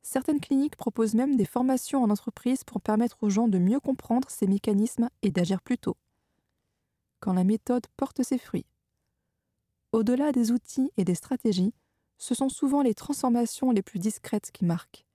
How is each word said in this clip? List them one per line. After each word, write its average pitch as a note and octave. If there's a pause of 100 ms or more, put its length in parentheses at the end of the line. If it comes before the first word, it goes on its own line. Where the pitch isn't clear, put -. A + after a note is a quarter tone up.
Certaines C#4
cliniques C#4
proposent A3
même C4
des G#3+
formations B3+
en A3+
entreprise B3
pour -
permettre A3
aux G#3+
gens G3+
de F#3+
mieux G3
comprendre C4
ces -
mécanismes G#3 (100)
et G3+
d'agir F3+
plus -
tôt. - (1200)
Quand F#3+
la F#3
méthode A3+ (120)
porte -
ses B3
fruits. - (1300)
Au-delà B3
des A#3+
outils C4
et G3
des F3+
stratégies, G3+ (420)
ce -
sont C4+
souvent C#4
les A#3+
transformations B3
les G3+
plus -
discrètes -
qui -
marquent. - (100)